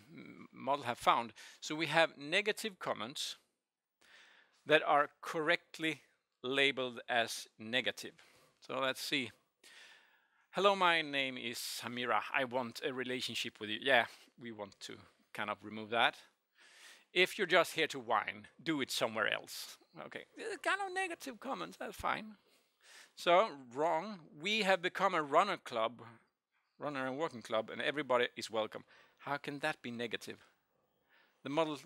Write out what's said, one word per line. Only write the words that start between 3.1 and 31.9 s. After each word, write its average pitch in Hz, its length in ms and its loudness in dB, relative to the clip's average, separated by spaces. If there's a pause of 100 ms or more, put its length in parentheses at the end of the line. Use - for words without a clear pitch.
that 156 180 6
are 147 260 4 (120)
correctly 160 800 -2 (420)
labeled 127 640 2
as 117 380 0 (100)
negative. 110 560 -2 (520)
So 131 140 -6
let's 131 220 -2
see. 131 300 -2 (1200)
"Hello, 196 240 4
my 170 260 4
name 139 360 -2
is 117 200 -6
Samira. 120 640 -2 (120)
I 139 120 2
want 120 380 -6
a 143 100 -4
relationship 123 640 -6
with 104 100 -8
you." 107 120 -4
Yeah, 120 240 6 (360)
we 117 100 -10
want 104 300 -12
to 110 160 -14 (360)
kind 107 160 -4
of 104 140 -2
remove 107 280 -10
that. 120 240 4 (1000)
"If 180 240 4
you're 196 100 0
just 165 260 6
here 156 140 2
to 143 120 -8
whine, 104 480 0 (140)
do 156 200 0
it 123 100 -2
somewhere 110 400 0
else." - 460 -8 (280)
Okay, - 200 -12 (140)
uh, 440 240 -8
kind 370 220 0
of 381 80 -8
negative 339 460 -6
comments, 185 380 -8
that's 233 180 -10
fine. 214 400 -2 (800)
So, 185 340 6 (240)
wrong. 170 460 0 (220)
"We 208 220 0
have 185 180 4
become 180 320 2
a 165 80 4
runner 160 360 4
club, 117 440 -2 (760)
runner 135 280 -4
and 131 120 -4
walking 147 240 -4
club, 113 280 0
and 110 120 -6
everybody 131 540 2
is 113 140 -8
welcome." 107 340 -2 (360)
How 143 180 -4
can 143 220 -8
that 151 220 -2
be 123 100 -8
negative? 113 540 -8 (1000)
The 131 60 -8
model 151 360 0